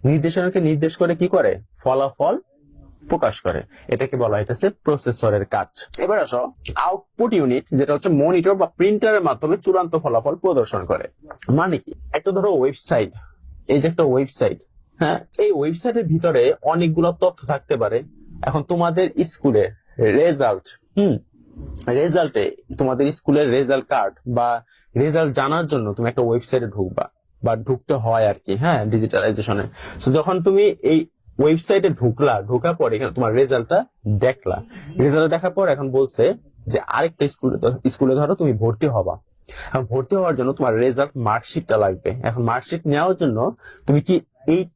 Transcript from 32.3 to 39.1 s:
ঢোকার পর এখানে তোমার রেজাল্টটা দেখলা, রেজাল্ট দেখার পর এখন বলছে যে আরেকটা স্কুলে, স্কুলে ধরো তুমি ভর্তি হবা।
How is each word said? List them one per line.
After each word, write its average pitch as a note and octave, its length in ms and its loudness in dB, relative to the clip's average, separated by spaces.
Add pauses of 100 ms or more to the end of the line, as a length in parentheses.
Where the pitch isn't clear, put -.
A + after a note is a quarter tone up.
ঢোকার B2 320 0
পর B2 180 0
এখানে A2 200 -2
তোমার A2+ 220 0
রেজাল্টটা C3+ 500 2 (220)
দেখলা, G#2 560 0 (360)
রেজাল্ট D3 320 4
দেখার E3+ 200 -2
পর F#3 180 0
এখন C#3 220 -2
বলছে C3+ 440 2 (320)
যে - 140 -2
আরেকটা D3 480 -2
স্কুলে, B2+ 640 -2
স্কুলে C3 240 2
ধরো D3 200 2
তুমি D#3 180 0
ভর্তি A2+ 340 0
হবা। G2 340 -2 (480)